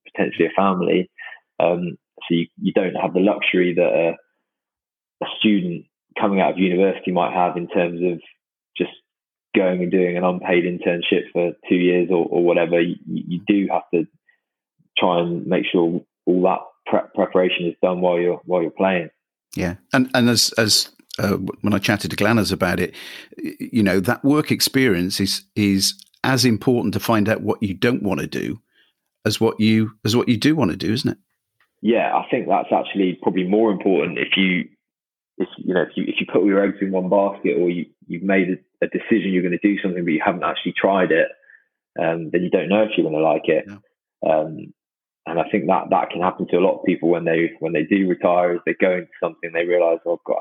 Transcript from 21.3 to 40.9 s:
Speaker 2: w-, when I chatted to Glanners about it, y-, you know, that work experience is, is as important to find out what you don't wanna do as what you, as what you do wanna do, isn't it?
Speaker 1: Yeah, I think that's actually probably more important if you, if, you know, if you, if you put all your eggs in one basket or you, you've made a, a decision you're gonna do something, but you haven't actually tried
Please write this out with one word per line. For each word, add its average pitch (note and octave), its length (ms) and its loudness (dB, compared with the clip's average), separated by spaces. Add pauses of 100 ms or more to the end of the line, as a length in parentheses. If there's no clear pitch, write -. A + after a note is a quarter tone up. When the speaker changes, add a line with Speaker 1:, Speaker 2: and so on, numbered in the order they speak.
Speaker 2:
w-, F#2 160 -2 (140)
when G#2 120 2
I G2+ 40 0
chatted G2+ 340 -2
to - 40 -6
Glanners G#2 360 2
about F2+ 280 0
it, - 140 -4 (480)
y-, D2+ 160 -8
you A2 240 0
know, F#2+ 180 4
that A2 240 -2
work D3 280 2
experience G2 680 0
is, - 220 -2 (140)
is G2 380 2 (300)
as B2+ 200 4
important A2+ 500 2
to G#2 60 -4
find A2 280 2
out G#2+ 140 0
what G2+ 200 -2
you F#2+ 120 -2
don't B2 280 0
wanna F2+ 240 -2
do A#1 340 -6 (640)
as A2 140 -2
what A2+ 200 2
you, A2 320 4 (120)
as A2 120 0
what G#2+ 120 2
you A#2 80 2
do D3 180 2
wanna A2+ 220 0
do, G2+ 160 -2
isn't B2 180 -2
it? - 80 -8 (640)
Speaker 1:
Yeah, G#2 320 2
I - 160 -2
think A#2+ 160 -2
that's F#2 260 0
actually F#2+ 500 0
probably F#2 260 0
more G#2+ 240 4
important F2 460 0
if - 180 -2
you, F#2 320 0 (680)
if, F2+ 100 -4 (100)
you F2+ 160 -4
know, F2+ 80 4
if - 140 -2
you, F#2 100 -2
if - 140 -4
you - 60 -4
put - 160 2
all G2+ 40 2
your G2 160 4
eggs F#2+ 200 0
in F#2+ 100 -2
one F#2 160 -2
basket G2 500 0
or F2 120 2
you, F2 160 -4 (200)
you've F2 160 -8
made F#2+ 280 2
a, - 340 -10
a E2 40 -10
decision F#2+ 440 -2
you're F2+ 100 2
gonna F2 200 -2
do G2+ 180 2
something, F2+ 240 -4
but E2+ 80 -2
you D#2 120 0
haven't F2 200 -2
actually E2 320 -4
tried F#2+ 340 2